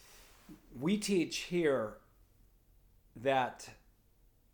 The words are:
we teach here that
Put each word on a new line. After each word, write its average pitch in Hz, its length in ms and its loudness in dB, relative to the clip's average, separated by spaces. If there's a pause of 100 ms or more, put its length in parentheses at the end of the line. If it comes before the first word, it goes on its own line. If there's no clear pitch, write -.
(800)
we 165 160 2
teach 196 420 0
here 135 560 2 (1200)
that 127 520 0 (880)